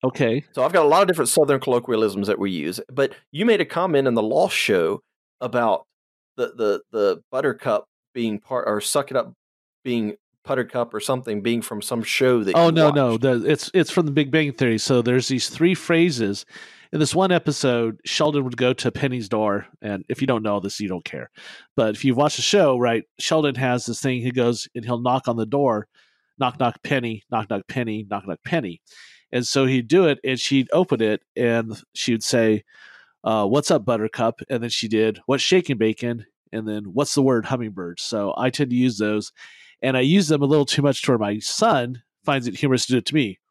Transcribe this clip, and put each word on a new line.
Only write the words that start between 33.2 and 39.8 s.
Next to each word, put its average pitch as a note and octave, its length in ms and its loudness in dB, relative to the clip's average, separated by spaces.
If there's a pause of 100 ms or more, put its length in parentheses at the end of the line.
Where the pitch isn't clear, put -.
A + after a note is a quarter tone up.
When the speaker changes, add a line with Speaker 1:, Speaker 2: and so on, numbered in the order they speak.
Speaker 1:
uh, A2 240 0
"What's C#3+ 240 2
up, C#3 120 2
Buttercup?" A2+ 640 -2
And A#2+ 140 -4
then A#2 80 -6
she - 180 -6
did, A2 380 2
"What's C3+ 160 0
shaking, E3+ 380 2
bacon?" A2+ 480 -2 (240)
And A2 160 -8
then, G#2 260 -8
"What's C3+ 220 -2
the C#3+ 80 2
word, B2 220 2
hummingbird?" G2 540 -8
So G2+ 380 -4
I B2+ 140 -2
tend C#3 180 -2
to B2 60 -2
use B2 240 0
those, G#2+ 320 -2 (500)